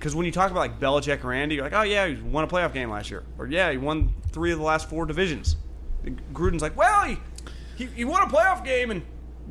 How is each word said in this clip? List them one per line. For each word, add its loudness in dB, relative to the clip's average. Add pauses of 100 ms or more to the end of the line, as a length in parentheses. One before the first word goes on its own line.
'Cause -2
when 0
you 0
talk 2
about, 0
like, -2
Belichick 2
or -2
Andy, 0
you're -2
like, -4
"Oh, 4
yeah, 2
he -4
won 0
a 0
playoff 0
game -4
last -6
year." -10 (160)
Or, -8
"Yeah, 2
he 0
won 2 (200)
three 0
of -2
the -4
last 2
four -2
divisions." 2 (480)
And -6 (140)
Gruden's 2
like, -2
"Well, 6
he, -2 (580)
he, -8
he -6
won 4
a 4
playoff 4
game, 2
and -4 (480)